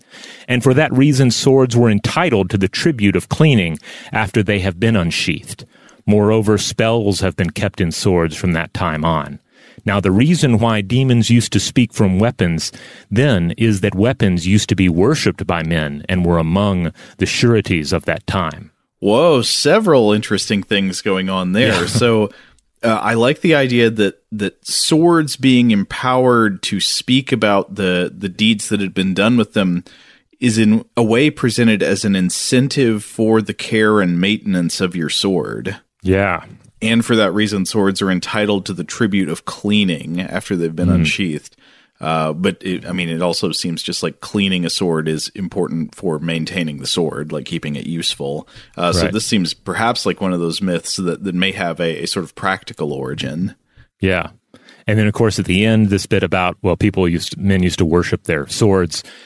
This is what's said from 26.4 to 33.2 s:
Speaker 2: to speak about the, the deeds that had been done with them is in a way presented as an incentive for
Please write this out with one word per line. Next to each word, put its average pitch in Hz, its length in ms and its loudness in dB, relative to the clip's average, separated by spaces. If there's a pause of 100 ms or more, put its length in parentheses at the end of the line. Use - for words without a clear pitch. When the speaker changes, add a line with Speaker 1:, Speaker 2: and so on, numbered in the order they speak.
Speaker 2:
to 101 160 -4
speak - 520 -2
about 104 440 0
the, 90 400 -2
the 98 140 -6
deeds 107 400 0
that 104 100 0
had 98 140 -4
been 95 220 0
done 110 220 2
with 110 160 0
them 90 300 0 (560)
is 113 200 0
in 107 260 2 (100)
a 120 80 2
way 117 280 2
presented 113 520 0
as 95 220 0
an 98 100 2
incentive 117 880 0
for 110 380 2